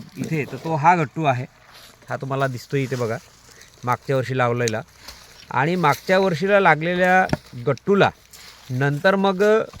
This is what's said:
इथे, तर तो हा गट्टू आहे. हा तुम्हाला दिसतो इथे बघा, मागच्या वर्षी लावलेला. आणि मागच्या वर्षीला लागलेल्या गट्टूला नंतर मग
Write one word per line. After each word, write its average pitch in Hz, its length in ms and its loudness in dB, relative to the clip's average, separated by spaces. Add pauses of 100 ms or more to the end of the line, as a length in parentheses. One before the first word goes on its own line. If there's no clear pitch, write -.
(160)
इथे, 135 280 -4
तर - 120 -12
तो 160 180 -8
हा 160 220 6
गट्टू 160 280 -2
आहे. 127 380 -2 (460)
हा 123 80 -8
तुम्हाला 135 300 -4
दिसतो 127 300 -6
इथे 135 200 -4
बघा, 113 200 -4 (680)
मागच्या 123 320 -2
वर्षी 127 220 -2
लावलेला. 120 440 0 (680)
आणि 160 260 0
मागच्या 175 420 0
वर्षीला 190 420 2
लागलेल्या 180 680 2 (400)
गट्टूला 143 440 2 (600)
नंतर 143 440 0
मग 196 280 0 (380)